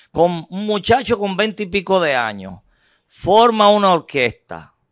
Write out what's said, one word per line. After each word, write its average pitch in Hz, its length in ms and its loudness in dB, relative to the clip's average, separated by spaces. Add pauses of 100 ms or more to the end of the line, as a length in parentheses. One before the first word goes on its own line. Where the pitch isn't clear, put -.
(120)
Con 170 380 -2
un 196 160 -8
muchacho 214 540 -2
con 196 160 -4
veinte 214 280 -4
y 190 40 -8
pico 190 320 -2
de 151 160 0
años, 101 460 -6 (440)
forma 214 640 2
una 202 240 4
orquesta, 120 800 -4 (180)